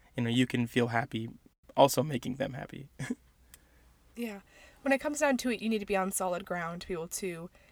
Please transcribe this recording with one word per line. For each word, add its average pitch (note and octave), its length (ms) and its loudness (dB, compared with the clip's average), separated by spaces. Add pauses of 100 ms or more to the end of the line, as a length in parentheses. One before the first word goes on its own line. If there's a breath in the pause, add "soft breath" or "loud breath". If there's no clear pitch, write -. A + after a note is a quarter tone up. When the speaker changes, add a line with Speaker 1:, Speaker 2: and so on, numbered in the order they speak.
(160 soft breath)
Speaker 1:
you A#2+ 60 0
know, A#2 80 2
you B2 160 6
can A#2+ 220 0
feel A#2 200 2
happy A2+ 400 -2 (480)
also C3+ 280 8
making C#3+ 320 -4
them C#3 160 -2
happy. C#3 360 -12 (120)
<laughs> F#3 160 -6 (1000 soft breath)
Speaker 2:
Yeah. G#3+ 240 -8 (420 soft breath)
When C4+ 100 2
it C4+ 80 2
comes D4 180 -4
down C#4 200 4
to B3+ 120 -2
it, G3+ 100 -2
you G#3+ 80 -2
need A3 120 2
to G3+ 60 -8
be G3+ 100 0
on F#3+ 160 0
solid F3+ 320 -2
ground F3 380 -6
to - 60 -14
be G3 60 -4
able E3 140 -6
to E3+ 420 -6 (220 soft breath)